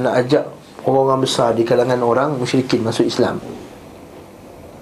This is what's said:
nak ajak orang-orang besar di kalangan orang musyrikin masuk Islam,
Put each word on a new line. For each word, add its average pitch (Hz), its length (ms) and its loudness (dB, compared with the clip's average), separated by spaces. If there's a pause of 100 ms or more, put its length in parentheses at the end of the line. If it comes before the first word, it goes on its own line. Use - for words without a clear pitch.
nak - 180 2
ajak 135 220 2 (420)
orang-orang 135 380 2
besar 127 320 0
di 117 100 2
kalangan 123 380 2
orang 131 320 2
musyrikin 123 480 0
masuk 113 240 0
Islam, - 320 0 (1400)